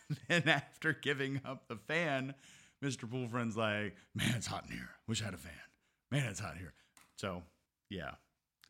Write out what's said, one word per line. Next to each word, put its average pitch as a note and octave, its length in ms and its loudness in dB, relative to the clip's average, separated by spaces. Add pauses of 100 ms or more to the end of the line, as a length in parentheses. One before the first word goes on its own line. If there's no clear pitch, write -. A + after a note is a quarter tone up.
(280)
then E3 200 6
after D#3 440 4
giving C3+ 520 0
up B2+ 220 -8
the A#2+ 80 -6
fan, C#3 600 0 (460)
Mister B2+ 280 -2
Poolfriend's A#2+ 480 0
like, G#2 400 2 (180)
"Man, G#2+ 220 2
it's G#2+ 100 -2
hot G2+ 200 -4
in - 100 -8
here. B1 140 -10 (180)
Wish A2+ 120 0
I A2+ 40 -2
had G2 100 -4
a F2 40 -8
fan. E2+ 140 -14 (600)
Man, C#3 140 2
it's G2+ 120 -4
hot E2 180 -4
here." F2 180 -10 (440)
So, F2+ 240 -2 (480)
yeah, D#2 220 -6 (580)